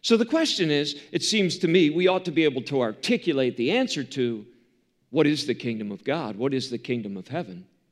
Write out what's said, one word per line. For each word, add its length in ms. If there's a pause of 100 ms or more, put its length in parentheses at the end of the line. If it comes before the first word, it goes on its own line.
So 160
the 80
question 460
is, 280 (120)
it 140
seems 340
to 100
me, 220
we 160
ought 200
to 40
be 140
able 180
to 180
articulate 760
the 160
answer 320
to, 420 (640)
what 160
is 200
the 80
kingdom 360
of 140
God? 320
What 180
is 160
the 80
kingdom 380
of 120
heaven? 380 (260)